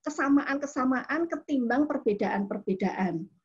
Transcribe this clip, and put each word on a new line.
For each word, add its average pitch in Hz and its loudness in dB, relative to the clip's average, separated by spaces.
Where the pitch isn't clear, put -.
kesamaan-kesamaan 277 0
ketimbang 269 0
perbedaan-perbedaan. 196 -2